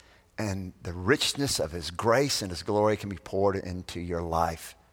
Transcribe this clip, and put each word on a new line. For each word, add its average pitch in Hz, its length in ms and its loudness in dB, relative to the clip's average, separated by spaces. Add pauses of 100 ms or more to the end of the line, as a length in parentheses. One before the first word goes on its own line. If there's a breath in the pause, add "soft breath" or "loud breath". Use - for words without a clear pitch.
(380 soft breath)
and 95 440 -4
the 90 120 -6
richness 135 680 2
of 76 120 -2
His 85 200 -6
grace 120 500 2
and 98 80 -4
His 90 140 -8
glory 104 340 4
can 101 120 -8
be 90 80 -6
poured 98 380 2
into 90 440 -8
your 87 240 -2
life 82 520 0 (180 soft breath)